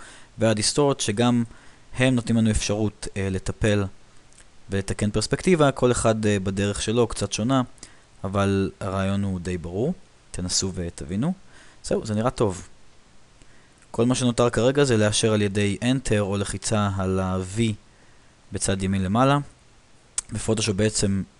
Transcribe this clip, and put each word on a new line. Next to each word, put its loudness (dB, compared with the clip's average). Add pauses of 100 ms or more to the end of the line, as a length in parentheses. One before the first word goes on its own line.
(380)
וה-Distort, 0
שגם 2 (520)
הם 2
נותנים 0
לנו 4
אפשרות, -2
אה, -2
לטפל 0 (840)
ולתקן -2
פרספקטיבה, 2
כל 2
אחד, 0
אה, 2
בדרך -2
שלו, 2
קצת -4
שונה, 0 (600)
אבל 2 (100)
הרעיון -2
הוא -4
די -4
ברור. -4 (360)
תנסו -4
ותבינו. -4 (520)
זהו, -4
זה -4
נראה 0
טוב. -2 (1200)
כל 0
מה 2
שנותר 2
כרגע 4
זה 4
לאשר 2
על 4
ידי 0
Enter 0
או -2
לחיצה -2
על 0
ה-V -2 (880)
בצד -2
ימין 0
למעלה, 2 (960)
ופוטושופ 0
בעצם, 2 (180)